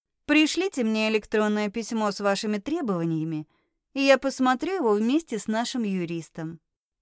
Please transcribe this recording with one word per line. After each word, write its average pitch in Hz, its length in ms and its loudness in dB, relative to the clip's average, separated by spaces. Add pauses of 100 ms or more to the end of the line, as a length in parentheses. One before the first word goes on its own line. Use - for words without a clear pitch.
(260)
Пришлите 311 580 2
мне 220 260 0
электронное 214 600 0
письмо 214 420 -2
с 196 100 -6
вашими 202 360 0
требованиями, 170 880 -2 (460)
и 269 80 -4
я 269 160 6
посмотрю 262 580 0
его 262 180 2
вместе 233 440 0
с - 100 -6
нашим 233 360 -2
юристом. 170 760 -6 (420)